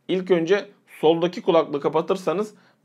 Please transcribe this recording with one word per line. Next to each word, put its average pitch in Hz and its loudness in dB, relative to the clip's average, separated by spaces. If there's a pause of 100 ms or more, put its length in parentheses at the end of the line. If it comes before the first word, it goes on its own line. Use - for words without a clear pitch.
ilk 185 -4
önce 180 2 (320)
soldaki 170 2
kulaklığı 147 0
kapatırsanız 170 -2 (320)